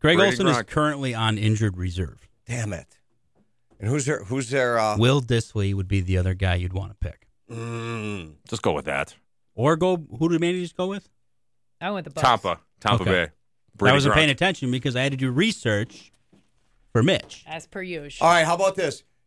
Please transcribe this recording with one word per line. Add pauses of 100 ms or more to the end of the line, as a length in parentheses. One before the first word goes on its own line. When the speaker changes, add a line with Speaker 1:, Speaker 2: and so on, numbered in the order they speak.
Speaker 1:
Greg
Speaker 2:
Brady (100)
Speaker 1:
Olson
is
Speaker 2:
Gronk.
Speaker 1:
currently
on
injured
reserve. (160)
Speaker 3:
Damn
it. (800)
And
who's
their,
who's
their,
uh
Speaker 1:
Will
Dissly
would
be
the
other
guy
you'd
wanna
pick. (200)
Speaker 3:
Mm. (160)
Speaker 2:
Just
go
with
that. (400)
Speaker 1:
Or
go, (140)
who
did
Mandy
just
go
with? (720)
Speaker 4:
I
went
the
Bucs.
Speaker 2:
Tampa. (220)
Tampa
Speaker 1:
Okay.
Speaker 2:
Bay.
Speaker 1:
I (480)
Speaker 2:
Brady
Speaker 1:
wasn't
Speaker 2:
Gronk.
Speaker 1:
paying
attention
because
I
had
to
do
research (800)
for
Mitch.
Speaker 4:
As
per
usual.
Speaker 3:
All
right,
how
about
this? (220)